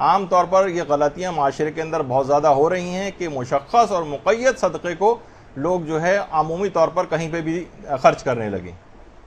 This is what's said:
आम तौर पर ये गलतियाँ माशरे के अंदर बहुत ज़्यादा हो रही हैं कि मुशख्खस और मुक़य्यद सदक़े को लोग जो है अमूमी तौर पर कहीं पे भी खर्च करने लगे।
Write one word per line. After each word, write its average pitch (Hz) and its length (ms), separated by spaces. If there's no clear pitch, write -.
आम 180 260
तौर 175 180
पर 190 240
ये 170 160
गलतियाँ 147 480
माशरे 151 380
के 156 100
अंदर 160 220
बहुत 131 240
ज़्यादा 147 220
हो 143 200
रही 180 260
हैं 190 220
कि 175 120
मुशख्खस 147 640
और 175 120
मुक़य्यद 220 520
सदक़े 175 380
को 214 280
लोग 170 280
जो 156 120
है 185 340
अमूमी 160 360
तौर 165 200
पर 180 180
कहीं 160 260
पे 170 80
भी 165 200
खर्च 156 200
करने 117 280
लगे। 90 240